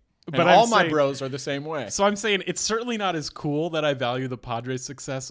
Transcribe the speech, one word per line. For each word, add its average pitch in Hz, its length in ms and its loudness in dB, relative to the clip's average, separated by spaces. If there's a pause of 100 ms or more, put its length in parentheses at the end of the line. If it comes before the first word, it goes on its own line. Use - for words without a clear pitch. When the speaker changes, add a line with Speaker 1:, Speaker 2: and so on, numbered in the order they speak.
(260)
Speaker 1:
And 165 100 -10
Speaker 2:
But 175 120 4
Speaker 1:
all 180 160 10
Speaker 2:
I'm 233 60 2
Speaker 1:
my 214 100 6
Speaker 2:
saying 170 100 2
Speaker 1:
bros 139 320 2
are 135 60 -6
the 131 100 -8
same 143 280 -6
way. 151 240 -6
Speaker 2:
So - 140 0
I'm 202 120 4
saying 202 300 -2
it's 175 160 -4
certainly 226 340 -2
not 196 180 -2
as 151 140 -6
cool 156 420 -4
that 156 140 -2
I 147 100 2
value 127 320 -2
the 127 120 -8
Padres' 123 460 -6
success 135 460 -10